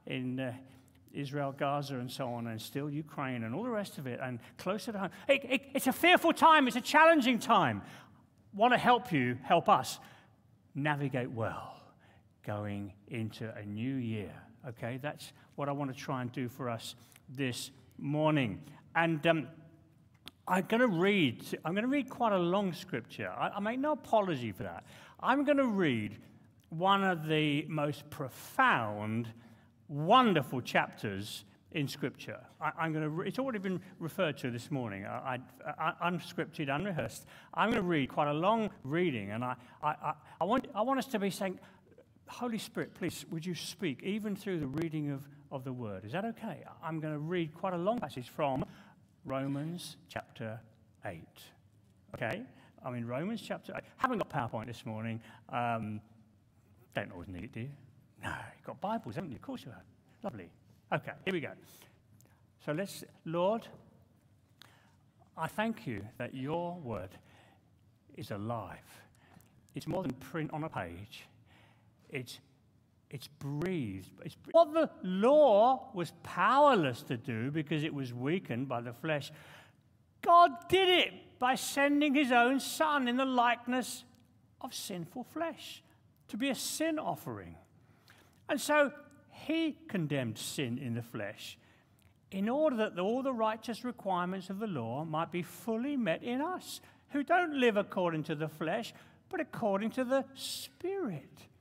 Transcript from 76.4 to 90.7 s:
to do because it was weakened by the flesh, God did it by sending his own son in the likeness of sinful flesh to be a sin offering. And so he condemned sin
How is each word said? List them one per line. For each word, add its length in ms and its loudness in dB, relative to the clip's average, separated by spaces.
to 120 -2
do 360 -2
because 340 0
it 80 -4
was 200 -6
weakened 540 -2
by 140 -2
the 100 -8
flesh, 400 -2
God 300 10
did 220 6
it 500 2
by 160 4
sending 600 4
his 180 4
own 260 6
son 480 2
in 80 0
the 80 2
likeness 800 0
of 140 -12
sinful 500 -8
flesh 580 -8
to 80 -10
be 140 0
a 60 0
sin 440 -2
offering. 560 -6
And 80 0
so 320 4
he 480 -2
condemned 520 -2
sin 400 -4